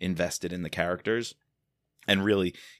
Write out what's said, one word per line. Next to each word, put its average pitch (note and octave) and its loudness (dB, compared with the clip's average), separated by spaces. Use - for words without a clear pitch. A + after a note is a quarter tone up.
invested F2+ -2
in F2+ -6
the D#2+ -6
characters, F2+ -2
and G2 4
really G2 4